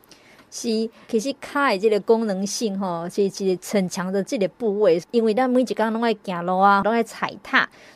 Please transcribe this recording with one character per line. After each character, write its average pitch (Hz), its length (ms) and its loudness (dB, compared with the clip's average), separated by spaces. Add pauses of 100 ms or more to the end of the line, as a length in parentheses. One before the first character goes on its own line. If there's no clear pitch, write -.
(520)
是， - 160 -10 (400)
其 233 100 0
实 269 220 -4
脚 285 300 -2
的 202 80 0
这 208 100 4
个 208 120 2
功 226 260 2
能 196 200 -2
性 202 320 -4
吼， 175 300 -4
是 202 140 -2
一 190 340 0
个 - 100 -4
很 190 220 0
强 185 240 -6
的 196 100 0
这 233 140 -4
个 196 120 0
部 208 320 -2
位， 208 300 4
因 233 140 2
为 220 80 2
咱 254 160 2
每 254 140 2
一 - 20 2
天 220 260 -2
拢 226 120 -4
爱 233 100 2
走 185 300 -6
路 185 160 0
啊， 196 260 6
拢 208 80 2
爱 233 100 2
踩 - 400 -6
踏， 247 240 2 (300)